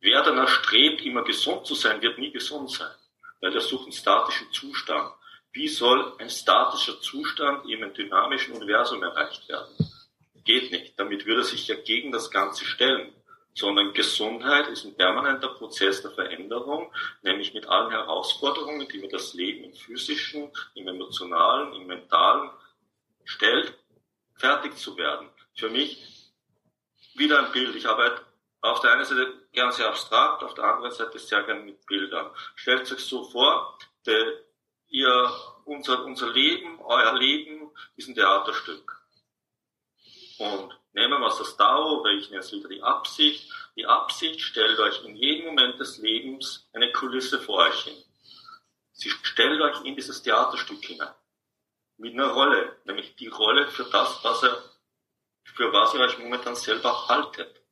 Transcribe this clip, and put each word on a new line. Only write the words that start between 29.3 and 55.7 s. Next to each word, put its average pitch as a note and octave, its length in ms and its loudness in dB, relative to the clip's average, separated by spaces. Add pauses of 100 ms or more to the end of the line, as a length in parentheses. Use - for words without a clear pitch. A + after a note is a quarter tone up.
gern B2 200 2
sehr A2+ 160 0
abstrakt, - 540 2
auf - 120 -10
der - 100 -6
anderen - 280 0
Seite A2 260 -8
sehr G#2 240 0
gern G#2+ 240 -6
mit - 180 -20
Bildern. F#2+ 460 -4 (240)
Stellt - 360 0
euch B2+ 100 -8
so B2 240 -8
vor, C#3+ 520 2 (300)
der, A2+ 260 2 (540)
ihr, B2+ 440 4 (360)
unser, C#3+ 400 -2
unser B2+ 240 -6
Leben, C#3+ 500 0
euer A#2 380 4
Leben D3+ 520 -2 (260)
ist - 120 -14
ein B2 60 -14
Theaterstück. F#2+ 800 2 (1400)
Und G2+ 340 -6 (200)
nehmen A#2+ 280 2
wir A2+ 160 2
das - 200 -8
Dao, D3+ 420 4
oder A2 140 2
ich G2+ 180 -2
nenne G2 120 -8
es - 100 -14
wieder G2+ 160 -10
die F#2+ 120 -12
Absicht. - 720 0 (240)
Die - 120 -8
Absicht - 540 2
stellt A2 380 2
euch G#2+ 260 2
in G#2 120 -16
jedem D3+ 300 0
Moment B2+ 340 2
des - 180 -10
Lebens A#2+ 760 -6
eine A#2+ 200 0
Kulisse C3 480 -2
vor G2+ 160 -4
euch E2 260 4
hin. - 140 -12 (960)
Sie - 180 -8
stellt - 500 2
euch C#3+ 240 0
in C#3 120 -6
dieses - 260 -10
Theaterstück - 600 0
hinein. - 280 -10 (840)
Mit A#2 180 -12
einer C3+ 140 0
Rolle, C3+ 560 2
nämlich G2+ 320 -10
die A#2+ 100 -14
Rolle A2 400 4
für - 160 -8
das, - 400 0
was A#2 220 0
er, - 180 2 (800)
für A2+ 300 -2